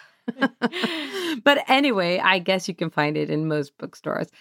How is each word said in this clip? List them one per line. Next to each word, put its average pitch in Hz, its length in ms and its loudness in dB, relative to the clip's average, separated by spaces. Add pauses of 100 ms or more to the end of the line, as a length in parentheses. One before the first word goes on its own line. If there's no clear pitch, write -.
(260)
<laughs> 262 320 -2 (880)
But 285 140 6 (100)
anyway, 220 540 2
I 190 180 6
guess 185 280 0
you 185 60 -6
can 165 160 -4
find 151 260 0
it 151 140 -2
in 156 180 0
most 151 300 -2
bookstores. - 500 -6 (120)